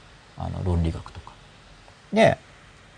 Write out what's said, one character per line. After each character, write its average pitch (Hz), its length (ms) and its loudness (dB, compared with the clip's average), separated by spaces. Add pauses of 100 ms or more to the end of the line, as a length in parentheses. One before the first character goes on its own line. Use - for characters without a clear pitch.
(380)
あ 87 100 -8
の、 87 160 -6
論 87 200 2
理 82 80 0
学 - 200 -10
と - 80 -18
か。 - 140 -18 (800)
で、 202 240 4 (600)